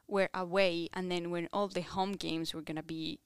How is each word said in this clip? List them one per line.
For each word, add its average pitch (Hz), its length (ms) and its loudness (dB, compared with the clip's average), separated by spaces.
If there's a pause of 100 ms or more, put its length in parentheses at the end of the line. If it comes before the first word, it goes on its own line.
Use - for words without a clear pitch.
were 196 280 4
away, 175 580 4
and 185 180 -2
then 175 200 0
when 170 220 -2
all 202 160 2
the 190 140 -2
home 190 300 0
games 165 420 -2
were 160 80 -6
gonna 156 200 -4
be 160 440 -4